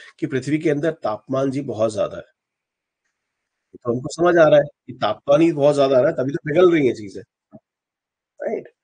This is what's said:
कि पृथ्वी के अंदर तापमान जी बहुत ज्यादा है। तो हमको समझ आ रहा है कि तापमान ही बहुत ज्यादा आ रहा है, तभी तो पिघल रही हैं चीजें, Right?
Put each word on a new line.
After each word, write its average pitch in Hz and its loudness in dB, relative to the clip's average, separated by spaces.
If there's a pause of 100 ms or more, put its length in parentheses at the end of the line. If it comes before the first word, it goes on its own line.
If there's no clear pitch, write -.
(200)
कि 151 -4
पृथ्वी 135 -4
के 160 -2
अंदर 151 -2 (120)
तापमान 131 -4
जी 139 -6
बहुत 110 -2
ज्यादा 90 -4
है। - -20 (1400)
तो - -6
हमको 127 -6
समझ 170 0
आ 156 6
रहा 147 6
है 143 2 (220)
कि 127 -14
तापमान 139 0
ही 165 4
बहुत 143 2
ज्यादा 139 2
आ - 6
रहा 147 2
है, 160 -4
तभी 131 -4
तो 131 -6
पिघल 170 4
रही 151 2
हैं 110 0
चीजें, 101 -14 (1160)
Right? - -8 (160)